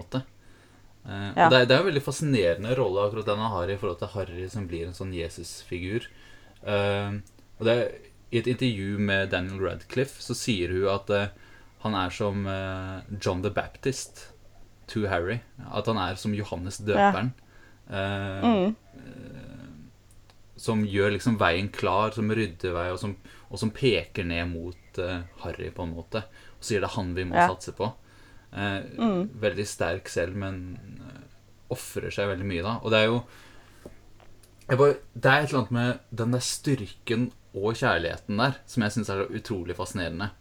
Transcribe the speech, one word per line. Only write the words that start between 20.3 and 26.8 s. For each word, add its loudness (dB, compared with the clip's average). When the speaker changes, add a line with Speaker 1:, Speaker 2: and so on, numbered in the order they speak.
Speaker 1:
som 2
gjør 4
liksom 2
veien 4
klar, 2
som 0
rydder 0
vei, -2
og -4
som, -6
og -10
som -2
peker 0
ned -2
mot, -8
eh, -2
Harry -8
på -8
en -6
måte, -8
og -12
sier 0